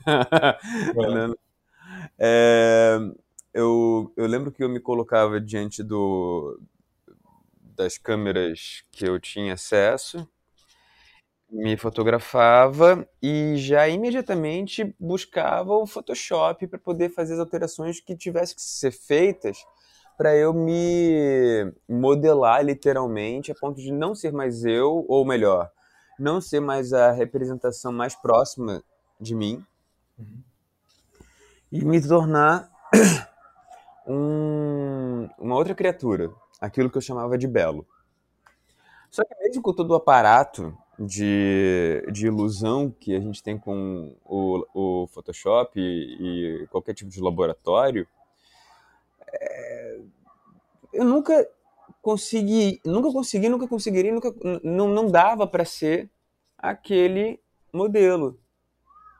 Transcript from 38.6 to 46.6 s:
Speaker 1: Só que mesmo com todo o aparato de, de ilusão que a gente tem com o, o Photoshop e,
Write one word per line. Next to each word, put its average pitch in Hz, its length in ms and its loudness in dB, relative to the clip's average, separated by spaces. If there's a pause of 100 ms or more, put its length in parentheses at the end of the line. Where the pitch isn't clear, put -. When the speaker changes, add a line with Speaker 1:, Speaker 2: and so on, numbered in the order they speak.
Speaker 1:
Só - 140 -4
que - 160 -8
mesmo 240 220 -2
com 196 100 0
todo 170 180 -4
o 165 40 6
aparato 117 800 4 (220)
de, 98 1120 0
de 104 140 -4
ilusão 110 640 -2
que 101 260 -6
a 95 40 -2
gente 104 220 -10
tem 104 160 -10
com 95 680 -10
o, 92 500 -2
o 92 340 -2
Photoshop 104 720 -2
e, 85 800 -6